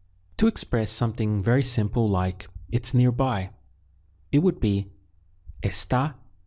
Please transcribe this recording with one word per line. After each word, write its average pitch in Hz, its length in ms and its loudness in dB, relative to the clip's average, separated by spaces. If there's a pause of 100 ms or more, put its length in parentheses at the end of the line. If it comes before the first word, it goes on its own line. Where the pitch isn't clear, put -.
(360)
To 226 120 4
express 113 420 -2
something 107 520 0
very 120 200 2
simple 110 480 0
like 92 400 -2 (180)
it's - 240 -4
nearby, 123 600 2 (800)
it 143 80 4
would 180 200 2
be 98 320 0 (680)
está 131 540 0 (300)